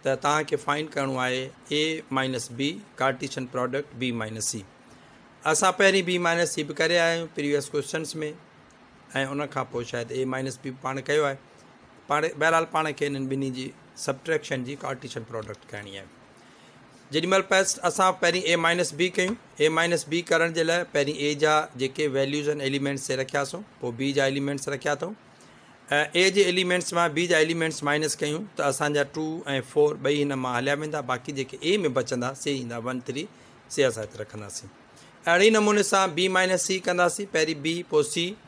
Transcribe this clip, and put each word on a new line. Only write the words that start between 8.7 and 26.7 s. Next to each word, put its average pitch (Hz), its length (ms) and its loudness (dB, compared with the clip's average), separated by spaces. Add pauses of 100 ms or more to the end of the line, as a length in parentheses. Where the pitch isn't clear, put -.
ان 143 240 -4
کان 131 160 -2
پوءِ 120 140 -6
شايد 117 280 -6
اي 131 120 -2 (100)
مائنس 131 280 -6
بي 131 80 -8
به 127 120 -16
پاڻ 135 260 -6
ڪيو 151 160 4
آهي. 135 160 -2 (680)
پاڻ، 151 200 2 (120)
بهرحال، 165 320 4
پاڻ 156 280 0
کي 143 80 0
انهن 139 260 -4
ٻنهي 135 240 -2
جي 131 100 -8 (380)
سبٽريڪشن 147 600 -2
جي 139 200 -8
ڪارٽيشن 131 460 -8
پروڊڪٽ 110 400 -10
ڪرڻي 101 280 -12
آهي. 95 80 -16 (1040)
جيڏي 160 200 0
مهل 190 160 6
فسٽ 190 300 2 (100)
اسان 185 320 4
پهرين 175 220 2
اي 165 140 2
مائنس 170 440 2
بي 180 160 2
ڪيون، 185 180 0 (220)
اي 151 120 4
مائنس 165 400 2
بي 165 120 0 (100)
ڪرڻ 165 260 2
جي 165 60 2
لاءِ 170 300 2
پهرين 143 240 0
اي 147 260 0
جا 156 100 6 (300)
جيڪي 135 320 -2
ويليوز 143 340 0
آهن، 147 200 -2
ايليمينٽس 139 380 -2
سي 131 100 -2
رکياسون، 139 460 -4 (180)
پوءِ 123 180 -4
بي 135 140 0
جا 139 120 4
ايليمينٽس 139 500 -2
رکيا 147 180 -2
اٿئون، ۽ 170 220 -4 (1000)
اي 185 180 6
جي 190 200 4
ايليمينٽس 180 480 0